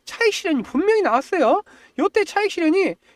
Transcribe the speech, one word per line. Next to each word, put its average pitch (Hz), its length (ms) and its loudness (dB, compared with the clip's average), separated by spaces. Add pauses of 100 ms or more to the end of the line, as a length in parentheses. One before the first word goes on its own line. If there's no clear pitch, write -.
차익 - 300 0
실현이 302 280 -2
분명히 403 400 0
나왔어요. 269 600 0 (360)
요때 392 260 0
차익 403 260 -2
실현이 330 460 0 (200)